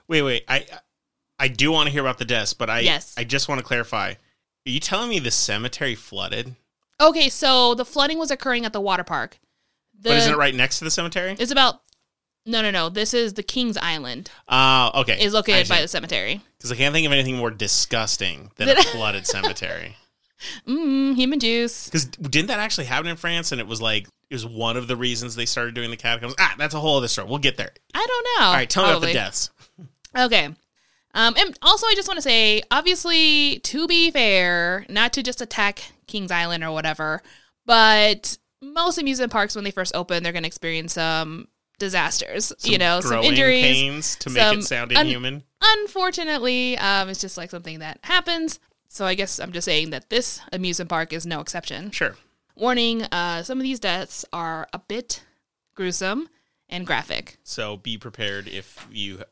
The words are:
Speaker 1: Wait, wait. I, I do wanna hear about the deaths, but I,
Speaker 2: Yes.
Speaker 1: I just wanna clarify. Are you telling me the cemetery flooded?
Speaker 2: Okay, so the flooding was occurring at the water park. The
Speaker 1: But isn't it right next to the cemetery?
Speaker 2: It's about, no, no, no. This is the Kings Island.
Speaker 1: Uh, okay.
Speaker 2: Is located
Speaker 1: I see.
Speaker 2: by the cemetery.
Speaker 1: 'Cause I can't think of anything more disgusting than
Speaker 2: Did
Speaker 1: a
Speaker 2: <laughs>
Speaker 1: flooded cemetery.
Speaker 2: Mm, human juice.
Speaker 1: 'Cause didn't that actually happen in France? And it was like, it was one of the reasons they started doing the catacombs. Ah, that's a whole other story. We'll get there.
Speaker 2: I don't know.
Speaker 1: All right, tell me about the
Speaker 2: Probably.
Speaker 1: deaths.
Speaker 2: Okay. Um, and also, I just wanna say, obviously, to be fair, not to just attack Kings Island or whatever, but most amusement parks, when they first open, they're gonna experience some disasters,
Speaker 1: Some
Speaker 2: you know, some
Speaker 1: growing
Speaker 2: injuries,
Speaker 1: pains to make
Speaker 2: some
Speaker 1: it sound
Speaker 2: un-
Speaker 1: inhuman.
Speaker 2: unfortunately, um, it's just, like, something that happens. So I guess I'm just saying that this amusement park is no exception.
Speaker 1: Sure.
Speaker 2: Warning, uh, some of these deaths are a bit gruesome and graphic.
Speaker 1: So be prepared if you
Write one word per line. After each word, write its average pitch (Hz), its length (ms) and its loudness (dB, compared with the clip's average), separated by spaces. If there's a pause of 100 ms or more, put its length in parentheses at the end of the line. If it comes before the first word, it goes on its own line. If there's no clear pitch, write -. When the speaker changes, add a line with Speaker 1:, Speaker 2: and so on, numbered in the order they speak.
Speaker 1:
Wait, 156 140 2
wait. 127 260 0
I, 139 160 0 (760)
I 135 100 2
do 139 240 2
wanna 147 180 2
hear 143 120 -2
about 127 160 -2
the 127 60 -6
deaths, 113 300 0
but 110 160 -4
I, 117 100 0
Speaker 2:
Yes. 147 380 0
Speaker 1:
I 120 60 -4
just 135 260 -2
wanna 131 120 -2
clarify. 113 500 -4 (540)
Are 131 40 -6
you 139 100 -2
telling 226 300 -4
me 202 80 0
the 120 120 -2
cemetery 120 640 -2
flooded? 101 600 -8 (460)
Speaker 2:
Okay, 302 280 6
so 247 460 4
the 240 100 -4
flooding 294 340 -2
was 302 120 -4
occurring 247 340 -2
at 226 80 -4
the 214 80 -4
water 185 240 -2
park. 139 340 -6 (600)
The 220 100 -4
Speaker 1:
But 233 80 8
isn't 226 140 6
it 151 60 2
right 139 160 4
next 127 240 4
to 160 60 -6
the 160 60 -2
cemetery? 180 480 -2
Speaker 2:
It's 240 140 -2
about, 262 300 4 (640)
no, 226 160 -2
no, 214 80 0
no. 170 180 0
This 208 240 -2
is 233 220 0
the 208 80 -8
Kings 233 340 -2
Island. 156 540 -6 (180)
Speaker 1:
Uh, 131 460 6
okay. 139 280 2
Speaker 2:
Is 208 120 0
located 208 220 4
Speaker 1:
I 180 80 6
see. - 100 -6
Speaker 2:
by 165 80 4
the 165 60 -4
cemetery. 160 520 -4 (220)
Speaker 1:
'Cause 117 100 -6
I 117 40 -6
can't 143 180 2
think 160 120 4
of 143 60 2
anything 131 240 2
more 120 140 -2
disgusting 104 1080 -2
than 107 120 0
Speaker 2:
Did 277 100 6
Speaker 1:
a - 40 8
Speaker 2:
<laughs> - 100 2
Speaker 1:
flooded 104 340 -4
cemetery. 90 720 -6 (720)
Speaker 2:
Mm, 269 500 0
human 262 240 2
juice. 233 500 -2
Speaker 1:
'Cause 147 160 0
didn't 147 420 -2
that 214 100 -2
actually 208 280 -4
happen 143 240 -2
in 165 60 -6
France? 170 360 -4
And 123 80 -4
it 101 60 -8
was 113 160 -6
like, 107 240 0 (240)
it 139 40 -10
was 117 120 -6
one 117 320 -2
of 120 100 -8
the 123 80 0
reasons 120 380 -4
they 117 120 -4
started 120 280 -2
doing 117 160 -6
the 117 80 -8
catacombs. 117 400 -4
Ah, 175 180 2
that's 147 180 -4
a 151 60 -6
whole 151 160 2
other 120 120 0
story. 101 200 -4
We'll 135 100 -2
get 135 200 0
there. 92 120 -6 (220)
Speaker 2:
I 415 140 -2
don't 494 200 -4 (140)
know. 220 60 6
Speaker 1:
All 180 80 6
right, - 160 2
tell 185 140 2
me 202 80 4
about 165 80 2
the 160 80 -2
Speaker 2:
Probably. 170 60 0
Speaker 1:
deaths. 101 360 -4 (680)
Speaker 2:
Okay. 220 320 4 (680)
Um, 226 220 4
and 392 240 4
also, 392 240 4
I 440 80 6
just 392 140 -2
wanna 349 140 -4
say, 220 380 4 (120)
obviously, 311 880 2
to 311 260 -4
be 339 240 4
fair, 185 800 2
not 220 240 2
to 269 100 -4
just 247 180 -6
attack 208 440 -2 (240)
Kings 190 240 -6
Island 170 320 -2
or 160 80 -4
whatever, 156 500 -4 (420)
but 214 720 6 (240)
most 330 380 -2
amusement 262 320 -2
parks, 214 240 0
when 208 80 -8
they 202 80 -4
first 185 240 -4
open, 170 300 -2
they're 170 80 -2
gonna 165 160 -4
experience 165 460 -6
some 160 520 -4 (320)
disasters, 185 800 -2
Speaker 1:
Some 233 140 0
Speaker 2:
you 190 60 4
know, 175 220 4
some 180 100 0
Speaker 1:
growing 117 180 4
Speaker 2:
injuries, 262 340 6
Speaker 1:
pains 139 540 2
to - 140 -8
make 127 120 4
Speaker 2:
some 214 160 4
Speaker 1:
it 208 40 -4
sound 120 340 -2
Speaker 2:
un- 302 100 6
Speaker 1:
inhuman. 131 380 -4 (540)
Speaker 2:
unfortunately, 254 800 -2
um, 196 300 0
it's 190 120 -8
just, 185 160 -8
like, 170 140 -12
something 170 280 -14
that 156 240 -12
happens. 339 560 -2 (300)
So - 180 -6
I 185 80 2
guess 196 240 -4
I'm 185 140 -10
just 170 120 -6
saying 160 260 0
that 135 200 -10
this 240 300 -2 (120)
amusement 180 360 -4
park 165 240 -2
is 165 140 -6
no 160 140 -6
exception. 175 520 -10
Speaker 1:
Sure. - 240 -2 (400)
Speaker 2:
Warning, 233 480 0
uh, 175 380 -4
some 262 160 -6
of 262 40 -4
these 262 180 -4
deaths 185 520 -4
are 165 400 -6
a 185 60 -10
bit - 440 -8 (520)
gruesome 190 540 -4 (400)
and 180 180 -8
graphic. - 580 -6
Speaker 1:
So 104 320 -8
be 113 220 -8
prepared 101 500 -6
if - 420 -14
you 98 420 -10